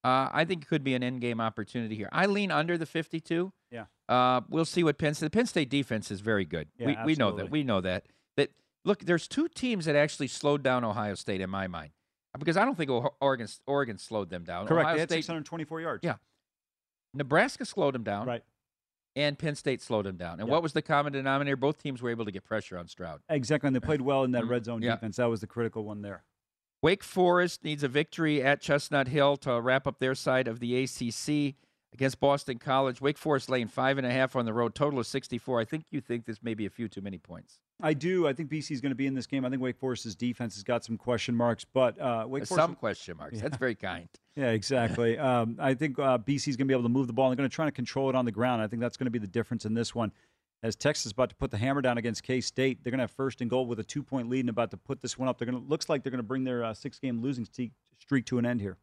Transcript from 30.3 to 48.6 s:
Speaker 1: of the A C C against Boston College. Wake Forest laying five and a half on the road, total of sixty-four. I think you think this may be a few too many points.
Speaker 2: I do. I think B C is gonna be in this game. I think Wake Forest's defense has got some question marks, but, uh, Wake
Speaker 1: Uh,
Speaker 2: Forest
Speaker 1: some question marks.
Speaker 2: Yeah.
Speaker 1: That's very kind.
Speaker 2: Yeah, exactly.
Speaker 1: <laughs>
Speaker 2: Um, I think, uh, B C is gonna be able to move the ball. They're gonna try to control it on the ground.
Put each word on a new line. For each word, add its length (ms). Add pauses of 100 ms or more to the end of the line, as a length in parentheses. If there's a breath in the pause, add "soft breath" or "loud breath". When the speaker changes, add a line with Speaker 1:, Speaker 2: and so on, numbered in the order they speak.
Speaker 1:
of 140
the 160
A 100
C 240
C 460 (380)
against 260
Boston 380
College. 420
Wake 160
Forest 320
laying 200
five 280
and 100
a 40
half 260
on 80
the 80
road, 220
total 240
of 80
sixty-four. 520
I 60
think 260
you 120
think 240
this 160
may 100
be 140
a 40
few 160
too 140
many 160
points. 420 (240)
Speaker 2:
I 120
do. 340
I 60
think 160
B 100
C 140
is 80
gonna 120
be 120
in 80
this 120
game. 200
I 40
think 120
Wake 160
Forest's 360
defense 420
has 60
got 220
some 140
question 360
marks, 300
but, 340
uh, 300
Wake 140
Speaker 1:
Uh, 40
Speaker 2:
Forest 200
Speaker 1:
some 100
question 400
marks. 200
Speaker 2:
Yeah. 60
Speaker 1:
That's 140
very 180
kind. 340 (280)
Speaker 2:
Yeah, 140
exactly. 680
Speaker 1:
<laughs> 80
Speaker 2:
Um, 320
I 160
think, 240
uh, 200
B 180
C 140
is 80
gonna 100
be 60
able 100
to 60
move 160
the 80
ball. 160
They're 60
gonna 120
try 160
to 80
control 380
it 40
on 120
the 60
ground. 280